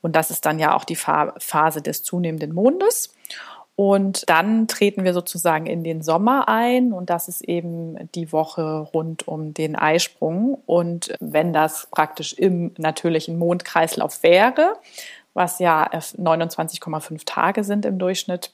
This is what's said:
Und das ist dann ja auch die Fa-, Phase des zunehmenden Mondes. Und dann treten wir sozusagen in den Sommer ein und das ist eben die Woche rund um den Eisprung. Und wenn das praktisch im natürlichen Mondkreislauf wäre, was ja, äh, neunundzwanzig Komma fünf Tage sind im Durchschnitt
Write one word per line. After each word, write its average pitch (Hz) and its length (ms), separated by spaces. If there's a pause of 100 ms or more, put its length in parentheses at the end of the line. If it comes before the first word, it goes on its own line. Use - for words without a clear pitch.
Und 165 140
das 160 140
ist - 160
dann 156 140
ja 156 160
auch 156 80
die 165 140
Fa-, 156 420
Phase 156 420
des 151 220
zunehmenden 160 500
Mondes. 339 640 (600)
Und 196 540
dann 214 380
treten 202 360
wir 180 120
sozusagen 170 500
in 170 180
den 160 200
Sommer 202 440
ein 240 460
und 180 160
das 170 180
ist - 140
eben 170 720
die 165 180
Woche 156 600
rund 160 340
um 156 280
den 156 200
Eisprung. 170 920
Und 170 520
wenn 156 340
das 156 360
praktisch 156 440
im 175 440
natürlichen 160 640
Mondkreislauf 170 840
wäre, 254 540 (580)
was 180 240
ja, 165 340
äh, 165 100 (160)
neunundzwanzig 165 640
Komma 156 180
fünf - 260
Tage 196 380
sind 202 240
im 196 100
Durchschnitt 180 560